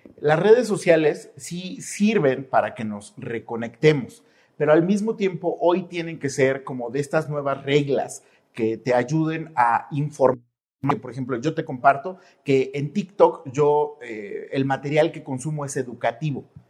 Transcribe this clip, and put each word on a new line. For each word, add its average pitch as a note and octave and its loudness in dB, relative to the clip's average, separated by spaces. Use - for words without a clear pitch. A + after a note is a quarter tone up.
las D3+ 2
redes A3 6
sociales E3 2
sí F3+ -12
sirven D3+ 0
para G#2+ 0
que A2 -8
nos G#2 -10
reconectemos, A#2 -2
pero D3+ 2
al E3 6
mismo G#3 0
tiempo F3 -4
hoy F3 2
tienen E3 -10
que C3+ -4
ser C3+ 0
como B2 -8
de C#3 -4
estas D3+ -2
nuevas C#3 -4
reglas C#3 0
que A2+ -2
te A#2+ -2
ayuden D#3 -2
a A#2 2
informar. C#3 0
Por B2 -14
ejemplo, B2+ -6
yo D3+ -2
te D#3+ -4
comparto C#3 0
que C3 2
en C#3+ -4
TikTok E3+ 2
yo, D3 2
eh, A2 -10
el C3+ 0
material C#3+ 0
que D#3+ -14
consumo C#3+ -6
es C3+ -8
educativo B2 -4